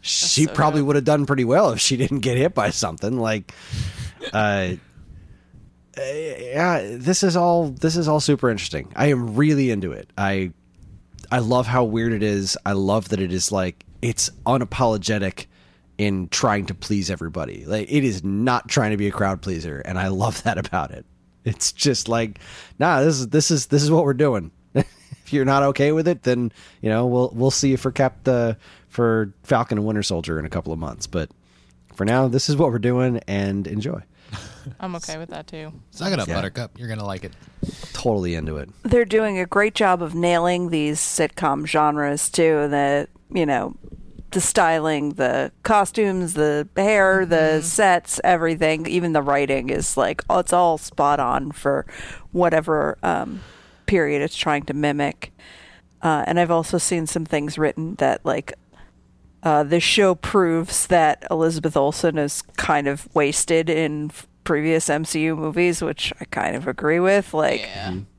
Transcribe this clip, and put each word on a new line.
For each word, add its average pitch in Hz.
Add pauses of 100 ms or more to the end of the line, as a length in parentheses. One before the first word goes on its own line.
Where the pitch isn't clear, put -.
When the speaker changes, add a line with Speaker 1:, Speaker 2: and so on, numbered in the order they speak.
Speaker 1:
she -
Speaker 2:
That's -
so -
Speaker 1:
probably 151
Speaker 2:
dope. 139
Speaker 1:
would 143
have 135
done 147
pretty 135
well 147
if 110
she -
didn't 131
get 123
hit 151
by 104
something. 101
Like, 110 (800)
uh, 101 (1200)
uh, 135
yeah, 143 (160)
this 147
is 180
all, 170
this 160
is 170
all 151
super 139
interesting. 92
I 139
am 120
really 139
into 95
it. 52
I, 98 (800)
I 123
love 123
how 127
weird 113
it 104
is. 101
I 101
love 98
that 104
it 92
is, 92
like, 92 (160)
it's - (160)
unapologetic 110 (520)
in 98
trying 104
to 95
please 95
everybody. 78
Like, 101
it 143
is 95
not 110
trying 107
to 104
be 101
a 98
crowd 95
pleaser, 82
and 92
I 92
love 101
that 101
about 87
it. - (400)
It's -
just -
like, 113 (380)
nah, 147
this 156
is, 123
this 160
is, 147
this 143
is 147
what 160
we're 139
doing. 123 (220)
<laughs> 127 (400)
If -
you're 143
not 139
okay 139
with 156
it, 175
then, 123 (320)
you 110
know, 117
we'll, 123
we'll 123
see 139
you 131
for 131
Cap-, -
the, 120 (320)
for 113
Falcon 113
and 104
Winter 107
Soldier 82
in 76
a 80
couple 80
of 80
months. 73
But 80 (640)
for 98
now, 127
this 127
is 147
what 151
we're 120
doing, 123
and 98
enjoy. 104 (760)
Speaker 2:
I'm 185
okay 160
with 165
that, 156
too. 156 (160)
Speaker 3:
Suck 190
it 151
up, 98
Speaker 1:
Yeah. 82
Speaker 3:
Buttercup. 98
You're 120
gonna 107
like 95
it. 92 (600)
Speaker 1:
Totally 95
into 78
it. 69 (140)
Speaker 4:
They're 240
doing 214
a 180
great 208
job 185
of 156
nailing 175
these 151
sitcom 151
genres, 147
too, 156
the, 143 (260)
you 170
know, 123 (540)
the 185
styling, 156
the 127 (120)
costumes, 196
the 151
hair, 190
the 170
Speaker 2:
Mm-hmm. 156
Speaker 4:
sets, 180
everything. 160
Even 175
the 147
writing 139
is, -
like, 110
oh, 180
it's 180
all 175
spot 143
on 135
for 143 (440)
whatever, 160
um, - (440)
period 147
it's 151
trying 147
to 151
mimic. 147 (720)
Uh, 156
and 170
I've 175
also 165
seen 165
some 165
things 151
written 156
that, -
like, - (920)
uh, 151
the 151
show 190
proves 170
that 160
Elizabeth 160
Olsen 151
is 147 (160)
kind 147
of 143
wasted 160
in 151
f-, - (180)
previous 160
M 156
C 156
U 160
movies, 170
which -
I -
kind -
of 135
agree 151
with. 190
Like, 139
Speaker 2:
Yeah. 98
Speaker 1:
Mm-hmm. 92 (200)